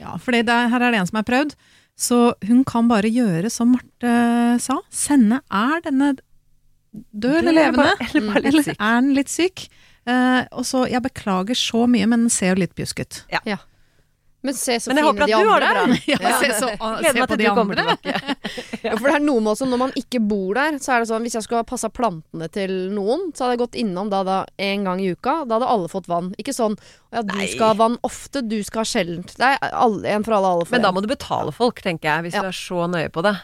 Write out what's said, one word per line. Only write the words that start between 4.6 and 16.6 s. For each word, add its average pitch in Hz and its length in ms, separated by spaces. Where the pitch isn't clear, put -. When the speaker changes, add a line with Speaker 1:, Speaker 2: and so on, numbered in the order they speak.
Speaker 1:
sa, 277 200
sende, 254 500
«Er 254 300
denne 285 340
død - 80
Speaker 2:
Død 240 260
Speaker 1:
eller 339 120
Speaker 2:
eller 311 220
bare, 294 220
Speaker 1:
levende? 247 160
Speaker 2:
eller 214 220
bare 240 100
litt 269 100
Speaker 1:
Eller 302 100
Speaker 2:
syk. 294 180
Speaker 1:
er 226 200
den 269 140
litt 269 140
syk?» - 400
Eh, 254 460
og 247 140
så, 254 240
«Jeg 247 100
beklager 208 560
så 233 320
mye, 233 180
men 233 200
den - 40
ser 185 240
jo 180 60
litt 170 140
pjusk - 260
ut.» - 220
Speaker 2:
Ja. - 140
Speaker 3:
Ja. 196 100
Men 269 80
se 247 240
så - 160
Speaker 2:
Men 285 60
jeg 302 80
Speaker 3:
fine - 20
Speaker 2:
håper 220 160
at - 60
Speaker 3:
de - 20
Speaker 2:
du 381 160
har 339 140
Speaker 3:
andre 311 100
Speaker 2:
det - 0
bra. 247 220
Speaker 3:
er. - 100
Speaker 1:
<laughs> 302 80
Ja, 254 80
Speaker 3:
Ja. - 180
Speaker 1:
se 277 140
så, 247 140